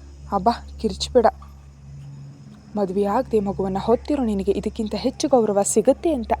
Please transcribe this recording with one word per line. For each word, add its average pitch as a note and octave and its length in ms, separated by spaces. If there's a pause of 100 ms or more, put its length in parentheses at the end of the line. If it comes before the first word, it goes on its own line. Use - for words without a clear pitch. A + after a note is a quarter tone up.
(360)
ಅಬ್ಬಾ, G3+ 160 (300)
ಕಿರ್ಚ್ಬೇಡ. A3 440 (1500)
ಮದುವೆ G3+ 280
ಆಗದೆ G#3+ 360
ಮಗುವನ್ನ G3 400
ಹೊತ್ತಿರೋ B3 440
ನಿನಗೆ G3+ 280
ಇದಕ್ಕಿಂತ G#3 440
ಹೆಚ್ಚು B3 320
ಗೌರವ G#3 360
ಸಿಗುತ್ತೆ A#3+ 500
ಅಂತ A#3 260